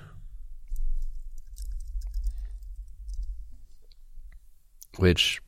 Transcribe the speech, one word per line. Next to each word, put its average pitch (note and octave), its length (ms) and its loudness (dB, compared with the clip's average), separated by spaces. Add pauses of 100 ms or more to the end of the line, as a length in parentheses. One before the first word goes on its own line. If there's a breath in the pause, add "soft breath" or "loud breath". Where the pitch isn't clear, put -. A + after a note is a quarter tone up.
(4000 loud breath)
Which, - 500 8